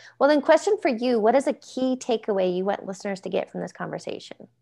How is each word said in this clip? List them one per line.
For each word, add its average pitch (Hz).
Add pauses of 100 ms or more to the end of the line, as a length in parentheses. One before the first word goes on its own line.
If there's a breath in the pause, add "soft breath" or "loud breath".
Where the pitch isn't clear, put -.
(180 loud breath)
Well, 277
then 294
question 320
for 339
you, 240
what 214
is 269
a 285
key 254
takeaway 202
you 185
want -
listeners 190
to 190
get -
from 180
this 180
conversation? - (140)